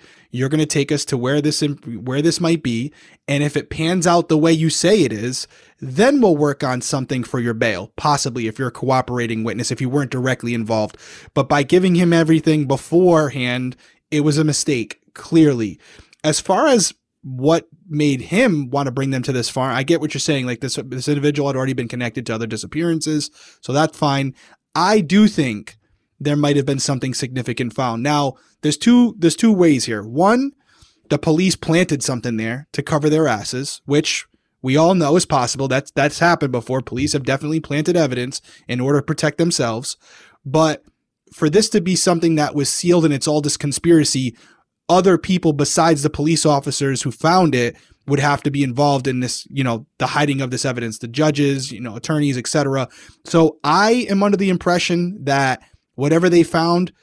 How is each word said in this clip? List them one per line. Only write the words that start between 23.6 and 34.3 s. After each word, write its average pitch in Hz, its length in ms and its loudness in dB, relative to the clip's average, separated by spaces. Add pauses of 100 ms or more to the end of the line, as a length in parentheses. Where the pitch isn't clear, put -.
so - 100 -8
that's 151 260 0
fine. 139 380 -2 (400)
I 196 240 4
do 196 300 4
think 123 480 -4 (420)
there 147 160 -2
might 143 220 2
have 135 80 0
been 139 140 -2
something 131 340 -4
significant 123 600 -6
found. 120 300 -4
Now, 143 300 0 (280)
there's 151 160 0
two, 240 400 4
there's 165 200 2
two 226 160 4
ways 165 320 4
here. 107 180 -6
One, 202 480 0 (580)
the 147 80 0
police 170 380 2
planted 160 480 0
something 123 320 -4
there 113 380 -6
to 139 100 -4
cover 151 260 0
their 156 180 2
asses, 123 580 -6
which 147 400 -2 (360)